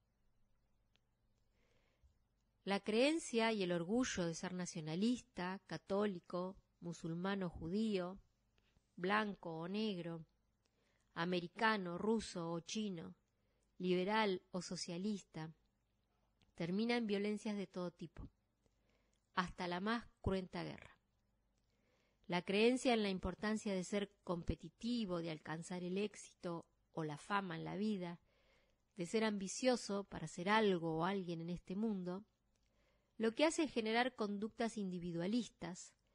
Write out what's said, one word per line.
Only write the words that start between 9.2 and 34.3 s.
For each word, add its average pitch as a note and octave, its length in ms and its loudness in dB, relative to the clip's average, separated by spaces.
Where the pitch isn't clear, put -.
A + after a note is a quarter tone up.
o E3+ 80 -4
negro, F3 580 -4
americano, F3 840 2
ruso G3+ 540 0
o E3+ 80 -2
chino, F#3 560 -6
liberal F#3 640 2
o F3+ 100 -2
socialista, F3 880 -6
termina G#3+ 380 2
en A#3 100 0
violencias G#3 480 0
de G3 120 -4
todo F3+ 220 -4
tipo, - 400 -12
hasta F3+ 360 -2
la F3 100 -2
más A3 260 0
cruenta F#3 460 -2
guerra. - 340 -12
La - 140 2
creencia A#3+ 520 4
en A3 80 4
la G3+ 80 2
importancia G3 640 -2
de F3+ 120 0
ser G3+ 280 -2
competitivo, F3+ 960 -2
de E3 100 -4
alcanzar E3+ 540 -6
el F3+ 120 -2
éxito F3+ 720 -6
o E3 140 -4
la D3 120 -4
fama G3 380 -2
en D#3+ 80 -6
la D#3+ 140 -4
vida, F#3 420 -2
de F3 80 -2
ser A3 180 2
ambicioso G#3 800 2
para E3 240 -8
ser F3+ 220 -2
algo F#3 480 6
o E3 80 4
alguien F3 340 -2
en E3 100 -6
este F3+ 280 -4
mundo, G3 480 -2
lo A3+ 200 2
que D4 100 6
hace D#4+ 180 4
es C#4+ 80 0
generar A#3 460 2
conductas G#3+ 600 -2